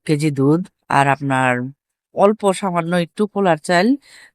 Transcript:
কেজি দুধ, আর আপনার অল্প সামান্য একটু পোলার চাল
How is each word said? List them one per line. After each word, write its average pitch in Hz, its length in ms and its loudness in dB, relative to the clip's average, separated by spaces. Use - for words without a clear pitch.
কেজি 151 260 0
দুধ, 143 360 0
আর 139 180 2
আপনার 131 540 0
অল্প 202 400 2
সামান্য 175 420 -4
একটু 180 320 -2
পোলার 190 300 0
চাল 190 400 0